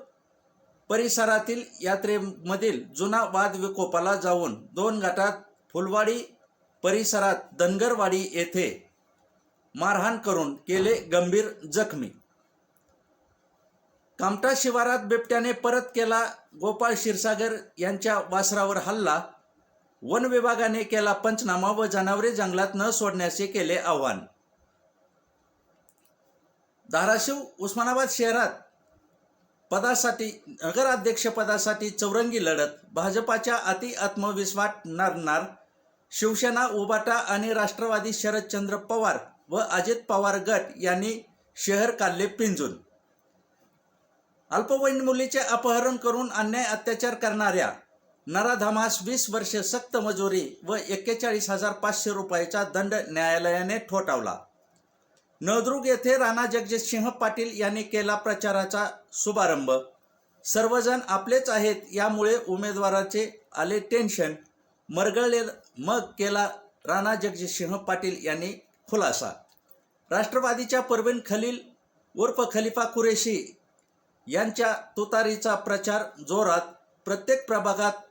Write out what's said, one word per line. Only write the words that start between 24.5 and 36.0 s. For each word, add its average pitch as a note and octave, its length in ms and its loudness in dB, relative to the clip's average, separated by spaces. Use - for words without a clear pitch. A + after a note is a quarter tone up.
धाराशिव G#3+ 440 2
उस्मानाबाद A#3+ 520 0
शहरात A#3 400 2
पदासाठी, A#3 760 0
नगराध्यक्ष A3+ 800 0
पदासाठी G#3+ 640 0
चौरंगी G#3+ 540 0
लढत. D#3 480 0
भाजपाच्या A3+ 640 0
अति G3 380 -2
आत्मविश्वास G3 760 -2
नरणार. E3 580 -2